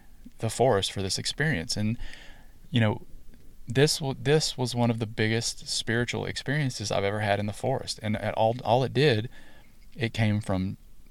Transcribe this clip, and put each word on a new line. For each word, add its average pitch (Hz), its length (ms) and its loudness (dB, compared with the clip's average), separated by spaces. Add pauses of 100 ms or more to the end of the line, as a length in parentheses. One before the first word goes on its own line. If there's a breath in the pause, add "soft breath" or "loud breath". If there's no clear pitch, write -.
(380 soft breath)
the 113 100 -2
forest 113 420 4
for 101 100 -4
this 95 160 -2
experience. - 580 -2
And, 107 220 0 (720 loud breath)
you 120 100 4
know, 107 220 4 (640)
this 131 300 4
w-, 135 240 -4
this 147 360 2
was 123 180 -2
one 120 160 4
of 117 80 0
the 117 80 -2
biggest 110 600 0
spiritual 113 580 0
experiences 127 680 -2
I've 95 120 2
ever 104 180 0
had 101 180 2
in 104 80 0
the 113 60 -4
forest. 123 500 -2
And 107 120 0
at 104 200 -2
all, 113 280 4
all 123 200 4
it 110 100 -2
did, 123 340 4 (680 loud breath)
it 117 180 -2
came 107 260 4
from 95 380 -2 (340)